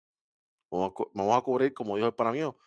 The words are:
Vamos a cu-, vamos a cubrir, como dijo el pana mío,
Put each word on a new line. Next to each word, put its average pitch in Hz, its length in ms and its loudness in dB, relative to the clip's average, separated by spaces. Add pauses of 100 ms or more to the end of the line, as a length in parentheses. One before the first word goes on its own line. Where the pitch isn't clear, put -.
(720)
Vamos 92 200 0
a - 40 -14
cu-, - 200 -6
vamos 104 240 2
a - 40 2
cubrir, 131 300 0
como 104 240 -6
dijo 110 120 0
el 110 60 -2
pana 117 180 0
mío, 143 340 -6